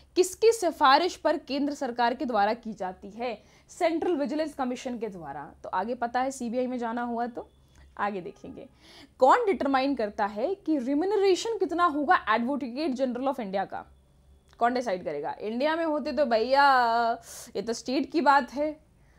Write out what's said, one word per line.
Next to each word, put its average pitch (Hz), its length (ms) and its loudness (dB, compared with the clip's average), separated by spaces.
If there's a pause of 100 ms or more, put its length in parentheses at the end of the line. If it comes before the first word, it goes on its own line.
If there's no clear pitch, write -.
(160)
किसकी 370 360 4
सिफारिश 311 640 4
पर - 220 0
केंद्र 269 360 -2
सरकार 240 400 -2
के 277 100 -6
द्वारा 220 300 2
की 226 180 -10
जाती 185 380 -10
है? 233 320 -8 (280)
सेंट्रल 339 460 0
विजिलेंस 294 380 -2
कमीशन 247 440 -6
के 220 100 -6
द्वारा। 151 340 -12 (200)
तो - 60 -12
आगे 214 260 -2
पता 247 260 -4
है 262 100 -2
सीबीआई 247 360 -4
में 247 120 -4
जाना 233 240 -4
हुआ 240 260 -4
तो 277 200 -12 (500)
आगे 202 220 -4
देखेंगे। - 480 -16 (520)
कौन 339 260 6
डिटरमाइन 269 480 2
करता 208 320 -2
है 220 300 -2
कि 311 220 0
रिम्यूनरेशन 381 800 2
कितना 349 280 0
होगा 302 420 2
Advocate 247 680 0
General 254 360 -2
of 269 80 -6
India 196 260 -4
का? - 180 -12 (760)
कौन 240 140 2
डिसाइड 233 300 -2
करेगा? 151 360 -6
इंडिया 247 360 -2
में 330 80 -2
होते 302 280 -2
तो 285 140 2
भैया 247 380 4 (920)
ये 196 60 -4
तो 226 100 -4
स्टेट 262 400 -4
की 311 80 0
बात 277 320 4
है, 294 200 -4 (460)